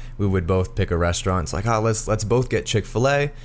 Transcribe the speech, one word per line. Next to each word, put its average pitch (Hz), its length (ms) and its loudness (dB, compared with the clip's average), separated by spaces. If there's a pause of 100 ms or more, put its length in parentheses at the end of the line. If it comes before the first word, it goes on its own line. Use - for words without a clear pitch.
(180)
We 101 80 0
would 95 200 2
both 92 280 0
pick 95 160 0
a 87 60 2
restaurant. 87 480 0
It's - 80 -6
like, 98 140 -4
"Oh, 113 140 2
let's, 110 280 0
let's 110 160 0
both 120 240 2
get - 180 -2
Chick-fil-A, 139 640 0 (140)